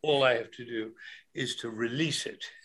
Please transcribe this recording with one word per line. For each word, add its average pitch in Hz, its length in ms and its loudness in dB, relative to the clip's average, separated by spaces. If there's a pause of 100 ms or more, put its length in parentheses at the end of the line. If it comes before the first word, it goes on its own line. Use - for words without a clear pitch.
All 143 200 4
I 127 120 8
have 117 180 -2
to 123 140 -12
do 113 260 -4 (420)
is 123 220 -4
to 117 140 -8
release 120 560 0
it - 180 -10 (200)